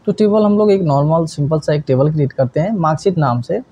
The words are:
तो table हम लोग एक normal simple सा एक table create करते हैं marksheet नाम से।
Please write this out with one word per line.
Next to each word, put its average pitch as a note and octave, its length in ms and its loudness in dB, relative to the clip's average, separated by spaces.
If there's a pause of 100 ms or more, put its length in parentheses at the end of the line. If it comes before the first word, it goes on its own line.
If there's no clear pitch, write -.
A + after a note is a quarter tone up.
तो G#3 60 0
table G#3+ 320 2
हम G#3 140 2
लोग G#3+ 120 2
एक G3 120 2
normal D#3 440 2
simple D3+ 340 -2
सा D#3 140 -2
एक D3 120 -2
table C3+ 260 2
create D3 200 -2
करते C3 280 -2
हैं F#3+ 120 -2
marksheet E3+ 460 -2
नाम B2 220 0
से। F3+ 200 -6 (120)